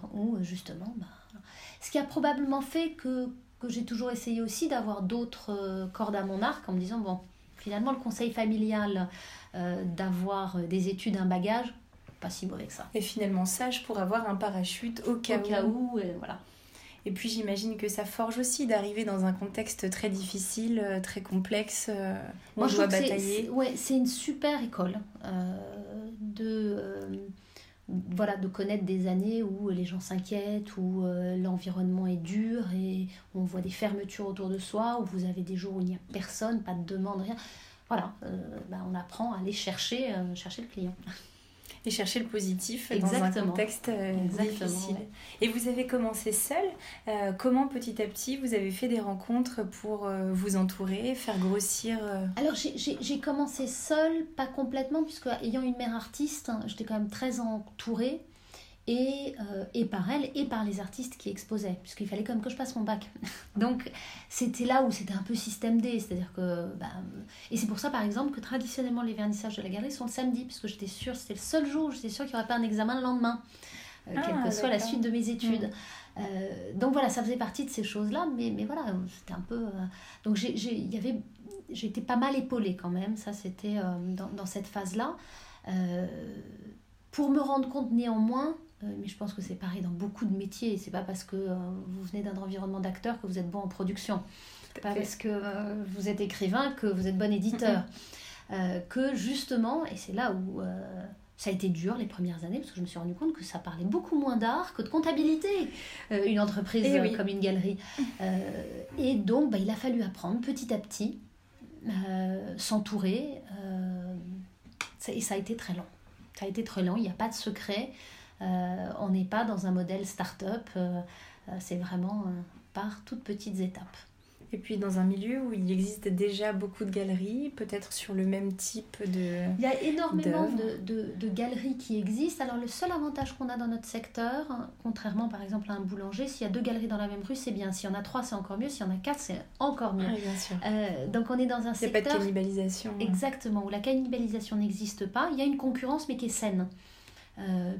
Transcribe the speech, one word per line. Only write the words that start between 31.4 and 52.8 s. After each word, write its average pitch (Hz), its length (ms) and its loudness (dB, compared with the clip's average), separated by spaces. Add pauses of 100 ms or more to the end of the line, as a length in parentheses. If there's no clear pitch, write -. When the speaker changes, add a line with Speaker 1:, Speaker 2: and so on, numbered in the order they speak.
Speaker 1:
est 180 120 2
dur 214 480 0 (100)
et 185 320 0 (260)
on 185 100 0
voit 180 180 0
des 185 100 -2
fermetures 202 560 -2
autour 190 220 -2
de 190 100 0
soi, 233 420 0
où 196 40 0
vous 185 200 -2
avez 180 160 -2
des 185 140 -4
jours 190 220 -4
où 185 40 0
il 180 60 2
n'y 185 80 0
a - 40 -6 (120)
personne, 220 520 -2
pas 180 100 -4
de 175 100 -2
demande, 190 380 -2
rien. 220 140 -4 (520)
Voilà, 185 240 0 (120)
euh, 185 140 -6 (320)
bah, 185 80 -6 (140)
on - 20 -2
apprend 208 400 -4
à 190 60 -4
aller 190 140 -2
chercher, 233 600 -2
euh, 180 220 -2
chercher 185 280 -8
le 233 40 -12
client. 180 260 -4 (920)
Speaker 2:
Et 220 60 0
chercher 208 280 2
le 226 60 0
positif 196 640 0
dans 185 160 6
un 190 100 4
Speaker 1:
Exactement. 190 300 4
Speaker 2:
contexte, 208 400 0
euh, 190 380 2
Speaker 1:
Exactement, 202 440 2
Speaker 2:
difficile. 190 260 0
Speaker 1:
ouais. 208 120 -6 (320)
Speaker 2:
Et 226 80 4
vous 233 220 0
avez 247 180 2
commencé 220 460 0
seule. 277 240 2 (500)
Euh, 208 240 2
comment 254 380 4
petit 240 320 -4
à 214 40 2
petit 254 300 -4
vous 262 180 0
avez 196 160 2
fait 208 200 0
des 226 100 4
rencontres 220 640 0
pour, 202 420 -4
euh, 190 280 0
vous 190 240 2
entourer, 190 580 2
faire 208 240 0
grossir, 202 640 2
euh 190 220 0 (100)
Speaker 1:
Alors 294 180 4
j'ai, - 240 -2
j'ai, - 220 -2